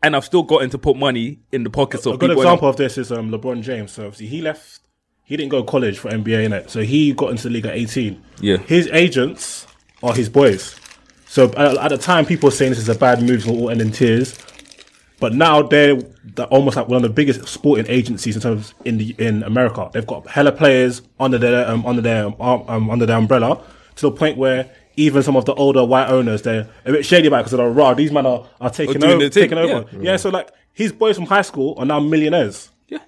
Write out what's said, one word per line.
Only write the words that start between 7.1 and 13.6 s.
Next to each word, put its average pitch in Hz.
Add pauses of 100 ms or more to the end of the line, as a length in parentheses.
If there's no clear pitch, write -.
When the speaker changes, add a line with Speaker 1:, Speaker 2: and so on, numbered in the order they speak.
Speaker 2:
got 127
into 117
the 120
league 113
at 85
eighteen. 110 (220)
Speaker 1:
Yeah. 98
Speaker 2:
His 165
agents 151 (360)
are 123
his 117
boys. 117 (520)
So 127
at, 143
at 147
the 139
time, 165
people 156
were 131
saying 131
this 117
is 110
a 113
bad 123
move, 120
it's 101
gonna 113
all 117